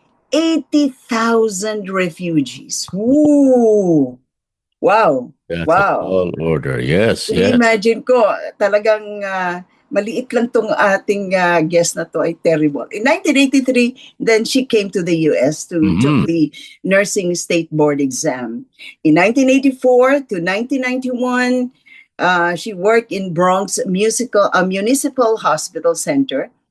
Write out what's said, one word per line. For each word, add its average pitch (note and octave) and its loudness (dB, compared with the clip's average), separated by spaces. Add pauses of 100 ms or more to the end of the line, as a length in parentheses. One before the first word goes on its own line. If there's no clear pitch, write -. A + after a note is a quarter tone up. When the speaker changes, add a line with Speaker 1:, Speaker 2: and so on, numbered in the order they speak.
(360)
Speaker 1:
eighty D4+ 0
thousand A3 -2
refugees. E3+ -4
Woo! A3+ 2 (640)
Wow. C#3 2 (160)
Speaker 2:
That's E2+ -4
Speaker 1:
Wow. F3 2
Speaker 2:
a - -6
tall F#2 0
order. C#2+ -2
Yes, - 0
yes. - 2
Speaker 1:
Imagine A3+ 2
ko, B3+ 2 (380)
talagang, G#3 0
ah, F#3 -6 (300)
maliit G#3 -4
lang A#3 0
tong A3 -2
ating, G3 -2
ah, F3 2
guest E3+ 0
na E3 -8
to, - -4
ay E3+ -4
terrible. D#3 0
In G#3 -8
nineteen D#4 0
eighty-three, B3+ 2 (240)
then A3+ 0
she C4 -2
came G#3 0
to G3 -2
the F3 -2 (160)
U - 2
S C3+ -2
to, F3+ -6
Speaker 2:
Mm-hmm. F#2+ 2
Speaker 1:
to C#3 4 (160)
the D#3+ 0 (320)
nursing F#3+ 0
state E3+ -4
board D3+ 0
exam. B2+ -6 (380)
In D#3 4
nineteen B3+ 2
eighty-four C4 2
to F#3+ -4
nineteen A#3 -4
ninety-one, B3 -2 (420)
uh, F3 0
she F3 -10
worked G#3 0
in F#3 -6
Bronx F#3 0
Musical, G#3 0
uh, F#3 2
Municipal A3 0
Hospital E3 -2
Center C#3 -2 (240)